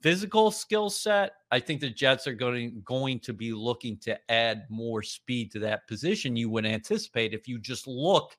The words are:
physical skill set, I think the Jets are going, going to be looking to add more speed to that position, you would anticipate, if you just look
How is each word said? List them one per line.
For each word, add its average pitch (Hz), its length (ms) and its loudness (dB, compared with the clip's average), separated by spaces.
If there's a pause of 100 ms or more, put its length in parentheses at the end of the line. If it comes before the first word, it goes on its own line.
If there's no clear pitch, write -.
physical 202 500 4
skill 214 380 -2
set, 202 440 0 (160)
I 127 120 4
think 147 180 -4
the 135 100 -4
Jets 131 380 2
are 135 60 -4
going, 120 500 -2
going 131 380 -2
to - 100 -8
be 113 220 -4
looking 113 460 -2
to 110 200 -4 (100)
add 113 400 2
more 110 340 -4
speed - 480 -6
to 110 80 -6
that 107 280 -2
position, 131 480 -2
you 117 140 -2
would 110 160 0
anticipate, 110 680 -2
if 110 140 -10
you 120 120 -8
just 120 280 -10
look 147 520 2